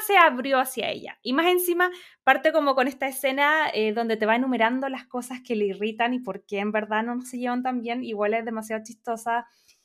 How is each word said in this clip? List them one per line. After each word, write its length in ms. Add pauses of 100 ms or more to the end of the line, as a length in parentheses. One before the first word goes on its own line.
se 100
abrió 440
hacia 300
ella. 320
Y 100
más 140
encima, 440 (320)
parte 300
como 240
con 100
esta 220
escena, 680
eh, 180
donde 240
te 100
va 100
enumerando 520
las 200
cosas 360
que 120
le 80
irritan 500
y 60
por 240
qué 160
en 100
verdad 320
no 200
se 160
llevan 260
tan 160
bien. 240
Igual 300
es 100
demasiado 400
chistosa. 640 (360)